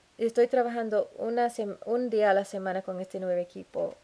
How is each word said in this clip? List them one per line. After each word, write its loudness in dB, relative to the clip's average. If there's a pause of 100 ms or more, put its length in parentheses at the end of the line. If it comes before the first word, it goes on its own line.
(200)
estoy 2
trabajando 0
una 0
sem-, -6
un 0
día 4
a 6
la 4
semana -6
con -8
este -8
nuevo 0
equipo, -8